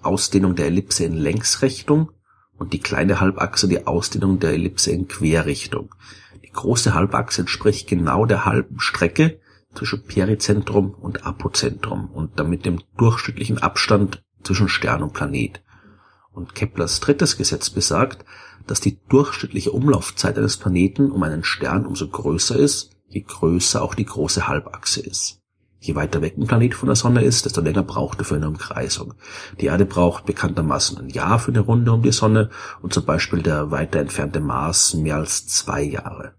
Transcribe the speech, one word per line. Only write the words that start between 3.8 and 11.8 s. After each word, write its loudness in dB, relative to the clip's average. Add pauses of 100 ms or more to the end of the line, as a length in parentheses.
Ausdehnung 0
der 2
Ellipse 0
in -2
Querrichtung. -2 (480)
Die -20
große 2
Halbachse 0
entspricht 0
genau 2
der 2
halben 0
Strecke 2 (340)
zwischen -6
Perizentrum 0
und -10
Apozentrum -4